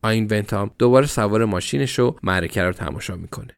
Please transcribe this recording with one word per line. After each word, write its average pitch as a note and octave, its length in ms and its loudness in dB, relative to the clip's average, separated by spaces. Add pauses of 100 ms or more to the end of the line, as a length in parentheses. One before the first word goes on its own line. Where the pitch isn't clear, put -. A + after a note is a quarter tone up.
آین A2 280 0
ونتام G#2 460 -2
دوباره B2+ 300 6
سوار A2 380 2
ماشینش A2 540 -2
و B2 240 2
معرکه F#2 400 0
رو F#2 80 2
تماشا - 440 -8
می‌کنه. - 420 -14